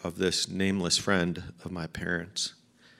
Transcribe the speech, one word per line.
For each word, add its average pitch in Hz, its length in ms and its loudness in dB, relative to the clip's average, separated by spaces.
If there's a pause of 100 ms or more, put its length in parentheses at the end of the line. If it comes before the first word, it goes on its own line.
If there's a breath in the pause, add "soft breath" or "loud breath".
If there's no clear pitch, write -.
of 90 140 -6
this 92 300 2
nameless 95 500 2
friend 87 560 2 (100)
of 87 80 -8
my 85 160 -6
parents 87 680 -4 (460 soft breath)